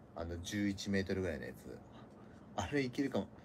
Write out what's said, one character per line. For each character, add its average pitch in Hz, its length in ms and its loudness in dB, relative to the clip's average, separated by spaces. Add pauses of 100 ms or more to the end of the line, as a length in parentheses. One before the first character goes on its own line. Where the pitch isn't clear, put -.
(160)
あ 82 100 -2
の、 85 160 -2
十 101 260 2
一 98 220 2
メ 98 120 6
ー - 20 4
ト 95 120 2
ル 95 60 4
ぐ 92 60 2
ら 78 80 0
い 67 40 -4
の 60 60 -6
や 62 80 -6
つ。 - 20 -14 (1000)
あ - 120 0
れ 143 160 4
い 127 60 2
け 127 140 2
る 135 60 2
か 123 100 2
も、 98 80 2 (180)